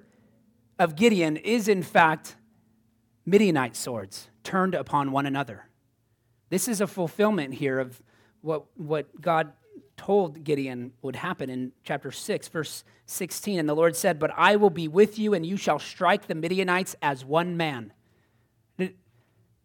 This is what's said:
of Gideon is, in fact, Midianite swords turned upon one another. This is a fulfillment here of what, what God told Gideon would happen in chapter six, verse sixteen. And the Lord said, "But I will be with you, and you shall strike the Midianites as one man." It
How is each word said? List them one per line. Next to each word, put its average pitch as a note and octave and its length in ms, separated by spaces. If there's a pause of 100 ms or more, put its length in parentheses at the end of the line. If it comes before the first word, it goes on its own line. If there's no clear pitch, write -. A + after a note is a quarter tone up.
(760)
of D#3+ 200
Gideon F3 400
is, A3 320
in F#3 140
fact, D#3+ 520 (880)
Midianite E3+ 520
swords A2 500 (160)
turned F#3 320
upon C#3 380
one C#3 120
another. C3+ 440 (800)
This F#3 180
is G#3 140
a G3 60
fulfillment F3 640
here C3 260
of B2+ 220 (400)
what, D3+ 240 (100)
what D3+ 460
God D#3+ 320 (420)
told E3+ 480
Gideon C3 480 (100)
would C3 140
happen E3 340
in B2+ 220 (120)
chapter C#3+ 280
six, - 380
verse - 340 (220)
sixteen. - 520
And D3+ 120
the D3+ 60
Lord E3 200
said, E3+ 240
"But D3+ 160
I F#3+ 220
will G#3 140
be D#3 180
with G#3 280
you, G#3+ 160
and E3 120
you F#3+ 100
shall D#3+ 240
strike - 480
the F3 80
Midianites F#3 680
as C#3 220
one E3+ 320
man." C3+ 380 (840)
It F#3 200 (680)